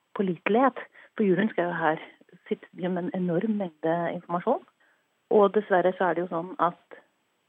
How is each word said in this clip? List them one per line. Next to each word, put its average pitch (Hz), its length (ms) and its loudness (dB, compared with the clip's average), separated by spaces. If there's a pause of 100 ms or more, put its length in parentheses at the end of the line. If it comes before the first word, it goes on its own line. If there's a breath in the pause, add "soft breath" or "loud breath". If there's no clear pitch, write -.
(120)
pålitelighet. 208 800 0 (360 loud breath)
Juryen 190 280 2
skal 175 160 -2
jo 170 80 -6
her 160 240 0 (460)
sitte - 200 -8 (220)
med 180 160 -2
en 180 100 -6
enorm 185 440 0
mengde 170 360 -4 (200)
informasjon, 180 480 -4 (680)
og 202 240 6
dessverre 185 420 2
så 180 120 0
er 165 80 -2
det 175 80 -2
jo 180 60 -10
sånn 175 280 -6
at - 380 -2 (520)